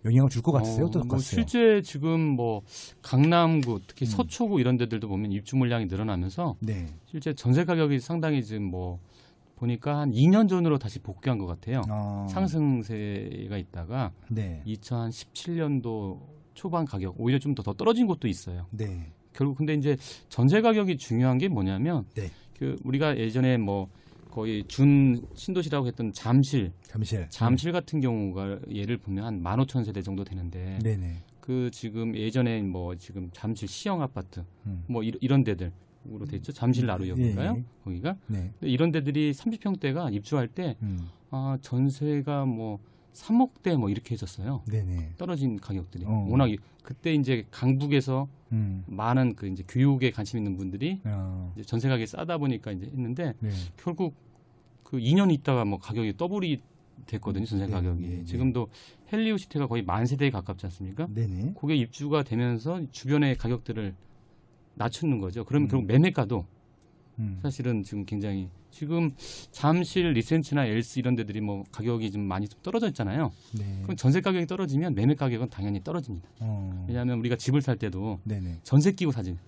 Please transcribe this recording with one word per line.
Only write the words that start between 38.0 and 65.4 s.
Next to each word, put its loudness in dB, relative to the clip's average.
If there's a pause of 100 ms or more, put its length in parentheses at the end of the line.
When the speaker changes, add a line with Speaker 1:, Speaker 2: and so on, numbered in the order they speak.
Speaker 1:
네. -4
Speaker 2:
근데 -2
이런 4
데들이 0
삼십 -4
평대가 -2
입주할 -2
때 -4
Speaker 1:
음. -4 (320)
Speaker 2:
아, -4
전세가 -2
뭐 -4 (340)
삼억 2
대 2
뭐 2
이렇게 -4
해줬어요. -6
Speaker 1:
네네. -2
Speaker 2:
떨어진 -2
가격들이. -8
Speaker 1:
어. 0
Speaker 2:
워낙 6
이, -2 (260)
그때 -4
이제 2
강북에서 2 (240)
Speaker 1:
음. -2
Speaker 2:
많은 2
그 -8
이제 -6
교육에 4
관심 -4
있는 -2
분들이 -4
Speaker 1:
어. -4
Speaker 2:
이제 -12
전세 -2
가격이 0
싸다 -4
보니까 -2
이제 -8
했는데 -4
Speaker 1:
네. -2 (260)
Speaker 2:
결국 -4 (720)
그 -6
이 2
년 6
있다가 2
뭐 -2
가격이 -4
더블이 -2 (440)
됐거든요. -4
전세 -2
Speaker 1:
예, -4
Speaker 2:
가격이. 0
Speaker 1:
예, -6
예. -10
Speaker 2:
지금도 0 (440)
헬리오시티가 0
거의 -2
만 0
세대에 2
가깝지 -6
않습니까? -6
Speaker 1:
네네. -2
Speaker 2:
그게 0
입주가 0
되면서 -2 (100)
주변의 2
가격들을 -4 (800)
낮추는 -2
거죠. -6